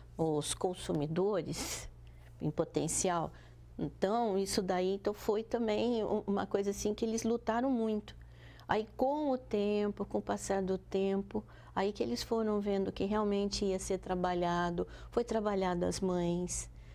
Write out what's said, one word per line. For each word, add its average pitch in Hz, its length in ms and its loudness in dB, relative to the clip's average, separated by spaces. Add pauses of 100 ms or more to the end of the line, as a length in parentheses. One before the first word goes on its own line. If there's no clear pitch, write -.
(180)
os 156 380 2
consumidores 175 1300 0 (540)
em 151 80 0
potencial. 160 840 0 (460)
Então, 196 600 0
isso 196 260 2
daí, 185 320 2
então, 208 180 0
foi 214 300 2
também 226 600 2
u-, 214 220 2
uma 196 220 2
coisa 202 240 2
assim 208 240 0
que 226 100 0
eles 226 180 0
lutaram 233 460 2
muito. 220 460 0 (520)
Aí, 214 200 2 (100)
com 285 340 2
o 254 60 2
tempo, 208 680 0
com 214 140 -4
o - 20 0
passar 202 420 -2
do 190 140 0
tempo, 196 640 0 (320)
aí 196 160 2
que 208 100 -8
eles 240 220 -2
foram 214 360 0
vendo 196 320 0
que - 140 -2
realmente 202 600 0
ia 190 120 2
ser 185 220 -2
trabalhado, 175 880 0 (240)
foi 240 120 2
trabalhado 196 600 2
as 180 140 0
mães, 175 680 0 (260)